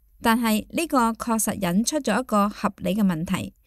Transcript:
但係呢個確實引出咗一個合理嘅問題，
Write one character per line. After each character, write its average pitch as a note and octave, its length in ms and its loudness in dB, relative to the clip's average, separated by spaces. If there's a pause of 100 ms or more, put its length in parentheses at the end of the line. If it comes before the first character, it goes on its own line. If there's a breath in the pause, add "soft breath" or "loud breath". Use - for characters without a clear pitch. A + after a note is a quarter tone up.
(220)
但 A#3 180 4
係 A3 300 0
呢 D#4+ 180 -4
個 A#3+ 240 2
確 A3+ 260 -2
實 G#3+ 180 -2
引 F#3 280 0
出 D4+ 160 -2
咗 A#3 220 0
一 - 20 -2
個 G#3 240 2
合 G3+ 300 -4
理 F#3 180 -2
嘅 A3 80 0
問 F3 220 0
題， - 280 -4 (140)